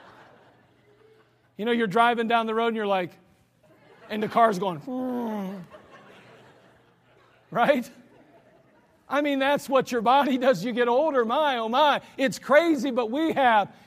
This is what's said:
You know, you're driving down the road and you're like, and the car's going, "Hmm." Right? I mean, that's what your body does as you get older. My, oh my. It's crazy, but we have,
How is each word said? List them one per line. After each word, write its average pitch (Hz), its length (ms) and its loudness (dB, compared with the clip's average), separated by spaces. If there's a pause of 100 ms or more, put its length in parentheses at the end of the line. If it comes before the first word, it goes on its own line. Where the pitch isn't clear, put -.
(1600)
You 202 80 -8
know, 240 60 -2
you're 233 140 2
driving 233 420 2
down 226 200 0
the 220 80 -4
road 233 140 0
and 226 60 -2
you're 214 120 -4
like, 185 240 -2 (1000)
and 214 140 -6
the 214 40 -2
car's 226 300 2
going, 180 220 -4
"Hmm." 240 760 -8 (1900)
Right? 233 360 0 (1200)
I 277 140 0
mean, 285 160 0
that's 277 320 -2
what 262 220 0
your 247 100 -2
body 254 380 2
does 240 180 2
as 170 80 -8
you 247 60 -4
get 240 160 0
older. 269 360 2
My, 262 340 0
oh 226 120 -4
my. 262 320 2 (160)
It's 254 220 -2
crazy, 285 500 2
but 233 220 -4
we 311 220 -2
have, 226 380 2 (160)